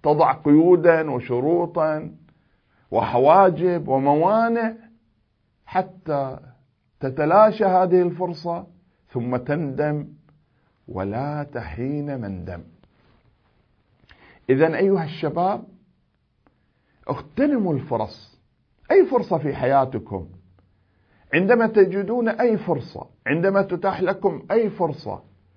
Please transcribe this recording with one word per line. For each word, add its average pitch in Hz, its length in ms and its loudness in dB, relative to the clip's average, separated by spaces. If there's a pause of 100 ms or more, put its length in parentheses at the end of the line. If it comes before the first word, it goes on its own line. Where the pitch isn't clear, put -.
تضع 147 280 4
قيوداً 160 800 4
وشروطاً 156 1040 -2 (760)
وحواجب 156 960 2
وموانع 208 880 0 (920)
حتى 143 760 -6 (600)
تتلاشى 185 680 4
هذه 185 360 2
الفرصة، 175 640 -6 (420)
ثم 123 280 -4
تندم 147 720 -4 (800)
ولا 120 560 -6
تحين 139 800 -8
مندم. 90 420 -12 (1900)
إذن 156 240 4
أيها 190 300 2
الشباب، 175 600 -4 (1500)
اغتنموا 247 640 -2
الفرص، 117 680 -6 (500)
أي 381 140 6
فرصة 220 320 0
في 139 180 -4
حياتكم، 131 760 -2 (1040)
عندما 220 340 2
تجدون 208 640 2
أي 220 280 0
فرصة، - 520 -8 (180)
عندما 190 340 0
تتاح 190 400 -4
لكم 190 500 -4
أي 220 180 2
فرصة، 151 540 -8 (340)